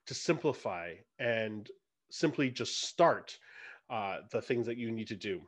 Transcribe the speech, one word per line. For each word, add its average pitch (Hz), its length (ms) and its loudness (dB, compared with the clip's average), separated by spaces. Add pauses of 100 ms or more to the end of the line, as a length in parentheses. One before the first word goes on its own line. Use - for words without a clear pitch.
to - 80 -8
simplify 107 800 0 (240)
and 110 540 0 (400)
simply 147 400 2
just - 320 -4
start, - 560 4 (500)
uh, 98 300 -2 (120)
the 117 80 0
things 120 280 0
that 117 100 -4
you 117 140 -4
need 110 160 -4
to 113 80 -8
do. 92 320 -4